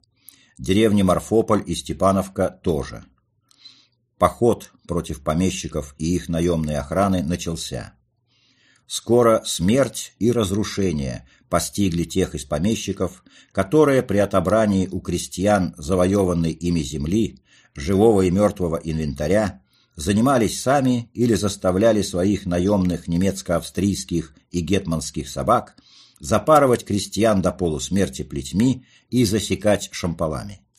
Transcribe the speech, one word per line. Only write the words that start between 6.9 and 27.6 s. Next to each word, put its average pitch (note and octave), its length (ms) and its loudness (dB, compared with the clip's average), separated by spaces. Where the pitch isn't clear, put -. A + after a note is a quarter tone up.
начался. E2 720 -8
Скоро A#2 580 2
смерть A#2 760 -2
и G#2+ 100 2
разрушение F#2 960 -2
постигли E2+ 560 -2
тех F2 320 -2
из C#2+ 80 -10
помещиков, F#2+ 800 -4
которые C#3 520 2
при G2 160 0
отобрании G2 680 2
у F#2+ 140 -8
крестьян F#2 760 -2
завоеванной F2+ 760 0
ими E2+ 280 -2
земли, D2+ 600 -4
живого G2 480 4
и F#2 80 4
мертвого F2+ 460 0
инвентаря, D#2+ 840 -2
занимались G#2+ 640 0
сами B2+ 520 0
или B2 200 2
заставляли G#2 680 2
своих F#2 440 -2
наемных F2+ 600 0
немецко-австрийских F2 1300 -2
и F2+ 100 -2
гетманских E2 680 -4
собак G#2+ 460 -2
запарывать B2 640 2
крестьян G2+ 580 0
до E2+ 80 2
полусмерти E2+ 720 -4